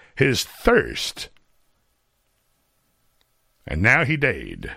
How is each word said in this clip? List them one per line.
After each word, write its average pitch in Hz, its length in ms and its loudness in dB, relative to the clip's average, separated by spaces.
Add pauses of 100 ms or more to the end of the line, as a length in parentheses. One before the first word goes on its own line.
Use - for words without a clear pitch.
(160)
his 135 280 2
thirst. - 840 0 (2500)
And 82 160 -4
now 135 220 4
he 151 120 0
died. 71 600 -4